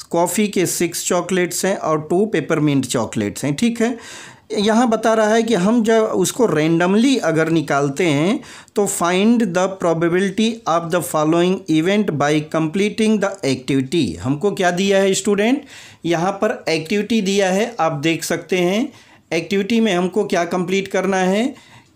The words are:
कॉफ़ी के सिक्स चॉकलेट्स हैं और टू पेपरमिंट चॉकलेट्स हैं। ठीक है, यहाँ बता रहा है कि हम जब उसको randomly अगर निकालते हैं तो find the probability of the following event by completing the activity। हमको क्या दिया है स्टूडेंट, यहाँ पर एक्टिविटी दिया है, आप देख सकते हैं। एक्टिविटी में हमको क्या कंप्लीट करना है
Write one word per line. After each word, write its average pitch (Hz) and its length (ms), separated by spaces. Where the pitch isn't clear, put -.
कॉफ़ी 175 380
के 190 180
सिक्स - 400
चॉकलेट्स 180 580
हैं 185 120
और 156 340
टू 185 160
पेपरमिंट 151 600
चॉकलेट्स 107 580
हैं। 147 120
ठीक 233 240
है, 226 160
यहाँ 220 300
बता 220 260
रहा 220 200
है 226 80
कि 226 120
हम 214 300
जब 226 180
उसको - 300
randomly 175 760
अगर 160 280
निकालते 147 580
हैं 160 340
तो 202 100
find 202 500
the 180 180
probability 180 720
of 165 220
the 175 160
following 170 500
event 180 460
by 147 140
completing 202 600
the 196 140
activity। 135 580
हमको 147 320
क्या 185 200
दिया 196 280
है 190 160
स्टूडेंट, 214 500
यहाँ 170 260
पर 220 360
एक्टिविटी 202 540
दिया 196 280
है, 220 300
आप 160 120
देख 156 320
सकते 180 340
हैं। 196 300
एक्टिविटी 196 480
में 220 140
हमको 180 300
क्या 175 200
कंप्लीट 185 440
करना 190 280
है 196 380